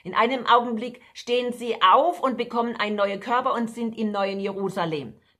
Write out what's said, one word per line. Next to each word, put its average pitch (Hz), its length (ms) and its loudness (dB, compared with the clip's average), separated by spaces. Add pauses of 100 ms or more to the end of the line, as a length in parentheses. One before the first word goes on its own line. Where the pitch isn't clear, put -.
In - 120 -10
einem 240 320 0
Augenblick 233 540 2 (120)
stehen 247 400 -2
sie 240 280 -6
auf 262 400 6
und 254 160 0
bekommen 233 400 -2
einen 208 200 -2
neuen 202 240 0
Körper 254 340 0
und 226 160 -2
sind 233 260 -6
im 220 140 0
neuen 196 300 -2
Jerusalem. 185 760 -4 (220)